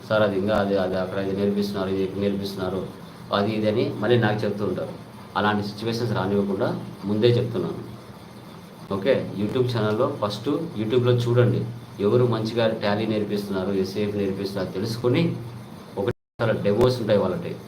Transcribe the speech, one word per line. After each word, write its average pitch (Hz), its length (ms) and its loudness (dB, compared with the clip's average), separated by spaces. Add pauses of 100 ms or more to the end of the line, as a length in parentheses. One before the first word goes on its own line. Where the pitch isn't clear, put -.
"సార్ 107 200 4
అది 98 140 0
ఇంకా 104 220 2
అది, 98 120 2 (100)
అది 95 200 -2
అక్కడ 95 220 -4
ఇది 95 140 -2
నేర్పిస్తున్నారు, 101 540 0
ఇది 95 120 0
ఇక్కడ 95 180 -6
నేర్పిస్తున్నారు, 98 560 -2 (560)
అది 104 220 2
ఇది" 107 140 2
అని 104 120 2 (180)
మళ్ళీ 117 220 6
నాకు 104 200 2
చెప్తూ 104 260 -2
ఉంటారు. 87 220 -4 (460)
అలాంటి 104 300 2
సిచ్యువేషన్స్ 113 500 -4
రానివ్వకుండా 101 500 0 (400)
ముందే 107 300 4
చెప్తున్నాను. - 420 -2 (1160)
ఓకే, 123 180 2 (260)
YouTube 120 320 0
ఛానల్‌లో 107 340 2 (140)
ఫస్ట్ 104 280 -2 (300)
YouTube-లో 120 340 4 (120)
చూడండి, 117 360 4 (460)
ఎవరు 123 180 6 (100)
మంచిగా 110 300 0 (180)
టాలీ 104 300 2
నేర్పిస్తున్నారు, 101 600 -2 (100)
ఎస్ఏఎఫ్ 101 380 -2
నేర్పిస్తున్నారు 95 560 -2
తెలుసుకొని, 123 460 0 (760)
ఒకటి 101 180 -2 (240)
చాలా 110 140 2 (120)
డెమోస్ 120 360 6
ఉంటాయి 104 220 4
వాళ్ళకి 87 280 -2 (160)